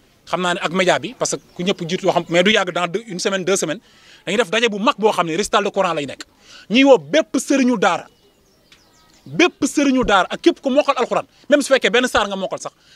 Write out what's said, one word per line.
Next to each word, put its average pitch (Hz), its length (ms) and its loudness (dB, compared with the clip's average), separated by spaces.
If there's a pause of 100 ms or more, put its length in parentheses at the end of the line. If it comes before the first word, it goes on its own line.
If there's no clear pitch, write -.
(260)
xam 170 140 -4
naa 180 140 0
ne 170 80 -6
ak 175 100 -4
média 175 260 2
bi 175 200 -10
parce - 180 -4
que - 60 -12 (140)
ku 180 80 -8
ñëpp 185 240 -4
jiitu 180 180 -4
yoo 170 60 4
xam 170 160 -2
mais 170 160 2
du 214 80 2
yàgg 196 200 0
dans 175 140 -2
deux, 175 220 -6
une 185 100 -10
semaine 190 260 -4
deux 185 120 0
semaines 160 240 -4 (440)
dañuy 196 140 -2
def 220 120 -2
daje 226 200 0
bu 202 80 -6
mag 240 180 0
boo 208 140 2
xam 180 160 -2
ne 160 100 -4
récital 202 280 0
de 202 60 -4
Coran 185 240 -2
lay 151 120 -4
nekk - 160 -14 (480)
ñuy 247 140 4
woo 269 140 8
bépp 175 380 -2
sëriñu 262 420 0
daara 175 280 -2 (1200)
bépp 302 400 -2
sëriñu 262 380 0
daara 190 260 2
ak 196 100 -8
képp - 200 2
ku 277 100 -4
mokkal 277 280 2
alxuraan 170 280 -2 (220)
même 285 140 4
su 269 100 -6
fekkee 240 180 4
benn 247 180 2
saar 233 200 0
nga 196 80 -8
mokkal 185 240 -6
sax - 120 -12 (240)